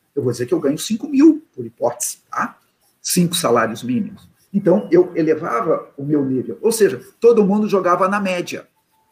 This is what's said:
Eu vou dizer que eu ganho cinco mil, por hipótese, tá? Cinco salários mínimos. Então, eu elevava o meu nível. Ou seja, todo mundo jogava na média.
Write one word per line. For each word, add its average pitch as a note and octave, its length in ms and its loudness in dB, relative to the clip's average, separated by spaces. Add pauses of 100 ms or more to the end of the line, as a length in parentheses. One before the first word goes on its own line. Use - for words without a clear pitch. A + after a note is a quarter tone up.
(140)
Eu C#3 80 -4
vou B2 100 0
dizer B2 140 -6
que F3+ 80 -2
eu D#3 60 0
ganho - 180 -2
cinco - 300 -6
mil, D4+ 360 4 (100)
por B2 100 -10
hipótese, - 540 -6 (120)
tá? - 280 -6 (420)
Cinco F3 340 0
salários A#2 480 0
mínimos. A#2 460 -6 (240)
Então, G3 380 2
eu F3 240 4
elevava D3 840 -2
o C#3 80 -12
meu C#3+ 200 0
nível. C3 360 -4
Ou A3 120 0
seja, F3+ 280 2 (200)
todo A3+ 240 6
mundo G#3 240 0
jogava F3+ 400 0
na G#3 120 -2
média. F3+ 460 -6 (460)